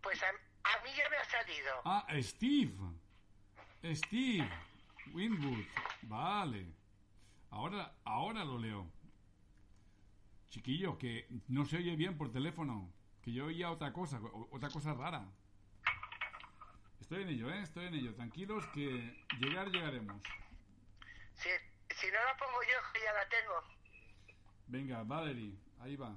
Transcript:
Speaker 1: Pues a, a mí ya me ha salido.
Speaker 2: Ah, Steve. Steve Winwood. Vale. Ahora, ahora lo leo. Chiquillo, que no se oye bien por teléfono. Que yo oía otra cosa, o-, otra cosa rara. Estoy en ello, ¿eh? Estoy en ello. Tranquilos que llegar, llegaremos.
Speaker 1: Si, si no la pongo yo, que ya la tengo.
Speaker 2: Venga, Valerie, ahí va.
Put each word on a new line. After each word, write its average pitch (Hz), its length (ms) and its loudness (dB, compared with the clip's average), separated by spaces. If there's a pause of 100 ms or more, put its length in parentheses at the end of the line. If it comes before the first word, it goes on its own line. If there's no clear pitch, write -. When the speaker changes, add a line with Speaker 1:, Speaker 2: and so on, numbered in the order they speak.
Speaker 1:
Pues 190 200 2
a, 190 60 6
a 208 540 0
mí 254 120 -6
ya 294 140 6
me 294 80 4
ha 277 80 4
salido. 160 480 0 (140)
Speaker 2:
Ah, 196 200 4 (140)
Steve. 214 540 6 (1200)
Steve 208 540 4 (640)
Winwood. 151 520 2 (380)
Vale. 127 640 0 (840)
Ahora, 165 440 -4 (100)
ahora 175 400 0
lo 131 140 -2
leo. 104 320 -2 (1600)
Chiquillo, 147 480 0
que 120 280 -2 (220)
no 135 160 6
se 156 140 0
oye 175 180 2
bien 165 220 2
por 143 140 -2
teléfono. 131 600 -2 (300)
Que 117 100 -4
yo 131 140 0
oía 170 240 0
otra 160 220 -2
cosa, 139 280 -2
o-, 110 320 -8
otra 139 160 -4
cosa 147 260 0
rara. 131 320 -2 (1700)
Estoy 185 220 -4
en 185 80 -4
ello, 123 200 0
¿eh? 196 120 -2
Estoy 175 240 -6
en 175 80 -4
ello. 123 200 0
Tranquilos 180 540 -4
que 127 560 -2 (140)
llegar, 165 300 0
llegaremos. 131 520 -2 (1120)
Speaker 1:
Si, - 140 -2 (460)
si - 140 0
no 196 160 4
la 254 120 6
pongo 254 260 2
yo, 240 300 4
que 214 80 2
ya 214 120 4
la 202 160 4
tengo. 220 340 4 (1040)
Speaker 2:
Venga, 127 360 -2
Valerie, 123 520 -2 (260)
ahí 135 160 -6
va. 117 200 -6